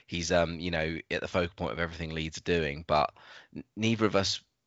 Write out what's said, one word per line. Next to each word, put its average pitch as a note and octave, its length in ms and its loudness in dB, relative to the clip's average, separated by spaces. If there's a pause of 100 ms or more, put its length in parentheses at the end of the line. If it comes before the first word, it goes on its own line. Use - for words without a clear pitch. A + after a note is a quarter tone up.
He's, E2+ 260 -2
um, E2+ 280 4
you E2+ 120 -2
know, D#2+ 260 -2 (120)
at - 120 -2
the - 60 -6
focal F2 280 0
point E2 160 -4
of C#2 60 -6
everything E2 320 -4
Leeds D#2+ 260 -6
are - 60 -12
doing, D#2+ 440 0
but D2 280 2 (400)
n-, - 100 -10 (120)
neither A2 280 2
of G2+ 120 4
us F#2+ 240 2 (260)